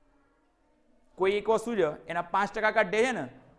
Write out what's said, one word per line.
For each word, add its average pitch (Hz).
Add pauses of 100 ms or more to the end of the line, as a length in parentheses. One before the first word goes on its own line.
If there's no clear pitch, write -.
(1160)
કોઈ 190
એક 208
વસ્તુ 226
છે, 165
એના 170
પાંચ 196
ટકા 214
કાઢે 214
છે 262
ને, 151 (300)